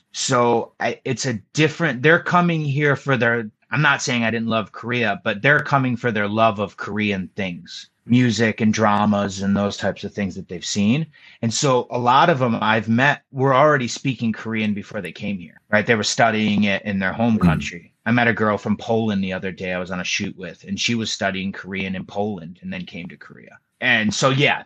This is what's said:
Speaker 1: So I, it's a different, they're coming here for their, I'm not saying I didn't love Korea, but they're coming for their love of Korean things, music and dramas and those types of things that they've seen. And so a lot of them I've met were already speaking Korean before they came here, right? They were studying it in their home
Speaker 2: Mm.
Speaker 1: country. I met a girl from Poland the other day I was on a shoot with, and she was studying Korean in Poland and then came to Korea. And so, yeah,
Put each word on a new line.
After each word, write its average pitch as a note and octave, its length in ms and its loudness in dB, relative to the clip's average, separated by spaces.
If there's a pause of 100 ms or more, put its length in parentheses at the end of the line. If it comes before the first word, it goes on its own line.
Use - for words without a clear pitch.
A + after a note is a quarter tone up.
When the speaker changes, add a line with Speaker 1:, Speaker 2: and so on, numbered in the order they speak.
(120)
Speaker 1:
So A#2+ 720 0
I, A#2 240 -4
it's C3 200 -4
a B2+ 100 -2 (180)
different, D3+ 480 0
they're D#3+ 200 6
coming E3+ 440 2
here C#3+ 320 2
for C#3 180 0
their, A#2 340 0 (220)
I'm A#2 100 0
not C#3 200 2
saying A#2+ 220 -2
I A2+ 80 0
didn't A2+ 180 -2
love A2 240 -2
Korea, A2+ 500 -2
but G#2 180 -4
they're C#3+ 200 4
coming C3 340 0
for A#2+ 160 -2
their G#2 160 0
love G#2+ 320 2
of G2 180 -4
Korean G2+ 580 -4
things, F2 520 -10 (180)
music A#2 540 2
and G#2+ 140 4
dramas G#2 680 2
and G2 140 0
those G2+ 220 0
types F#2+ 260 -4
of G2+ 100 -10
things G2 220 -4
that F#2 140 -12
they've F2 160 -10
seen. A2+ 400 0 (360)
And A2+ 120 -2
so B2+ 380 2
a B2 80 -4
lot C3 300 4
of D3+ 100 4
them A#2 220 2
I've A2 280 0
met C3 420 2
were C3+ 220 2
already C#3 340 4
speaking A#2 460 -4
Korean A2 400 -4
before G2+ 280 -8
they E2 120 -10
came G2+ 240 -8
here, E2+ 320 -16
right? G#2+ 160 2
They A#2 100 4
were G#2+ 80 0
studying G#2+ 640 2
it G2 180 0
in G2 160 -4
their F#2 140 -2
home A2+ 240 2
Speaker 2:
Mm. F#2+ 40 0
Speaker 1:
country. E2+ 520 -2 (120)
I A#2 60 0
met A#2+ 160 4
a A2+ 60 4
girl G#2 240 0
from G#2 200 -2
Poland A2 460 -2
the F#2 100 -4
other F#2 180 -6
day F#2 220 -8
I F2+ 60 -4
was F2+ 120 -8
on F#2 80 -6
a F2+ 60 -8
shoot - 300 -6
with, F2+ 280 -16
and F#2+ 160 -8
she A#2+ 160 -2
was A2 160 -4
studying F#2+ 400 -4
Korean F#2+ 420 -8
in F2+ 120 -8
Poland F#2+ 560 -8
and F#2 120 -12
then F#2 120 -10
came E2+ 240 -14
to - 80 -20
Korea. - 420 -20 (200)
And A2+ 340 2
so, C#3 180 2
yeah, C3 340 0